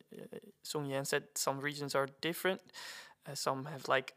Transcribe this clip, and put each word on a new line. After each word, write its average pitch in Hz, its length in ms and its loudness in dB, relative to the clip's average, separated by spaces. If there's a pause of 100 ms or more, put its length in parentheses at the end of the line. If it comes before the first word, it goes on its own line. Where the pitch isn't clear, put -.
(220)
uh, - 180 -12 (240)
Song 151 240 -2
Yan 135 200 0
said 147 180 2 (100)
some 139 260 2
regions 143 340 -2
are 139 140 4 (120)
different. 175 400 2 (640)
Uh, 143 80 -8
some 135 300 0
have, 143 240 -8
like, 135 280 4